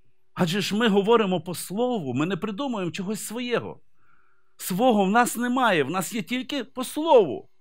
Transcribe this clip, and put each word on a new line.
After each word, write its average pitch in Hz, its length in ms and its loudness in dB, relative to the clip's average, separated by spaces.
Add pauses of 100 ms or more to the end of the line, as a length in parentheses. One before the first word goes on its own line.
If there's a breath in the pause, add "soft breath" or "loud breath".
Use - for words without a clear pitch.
(340)
Адже 180 260 0
ж 185 160 -4
ми 233 120 2
говоримо 196 520 4
по 175 140 -8
слову, 202 600 -2
ми 147 120 0
не 190 100 -2
придумуємо 214 540 -4
чогось 196 340 -6
своєго. 220 560 -6 (760)
Свого 208 480 2
в 185 60 2
нас 233 260 2
немає, 240 480 2
в 127 60 -2
нас 185 240 -4
є 233 80 -4
тільки 254 420 -6
по - 200 -10
слову. 254 680 2 (100)